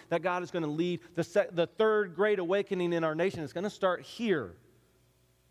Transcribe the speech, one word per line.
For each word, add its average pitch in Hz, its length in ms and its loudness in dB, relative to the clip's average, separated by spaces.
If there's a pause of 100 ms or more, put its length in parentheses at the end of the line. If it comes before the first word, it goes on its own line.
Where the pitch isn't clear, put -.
(100)
that 170 120 0
God 180 200 -2
is 170 80 -10
gonna 165 160 -2
lead 165 340 -2 (140)
the 165 100 -2
se-, 202 280 2
the 165 140 2
third 214 480 0
great 208 240 2
awakening 180 540 0
in 165 100 2
our 156 120 2
nation. 170 280 0
It's 139 120 -8
gonna 190 160 -4
start 180 320 0
here 143 520 -2 (960)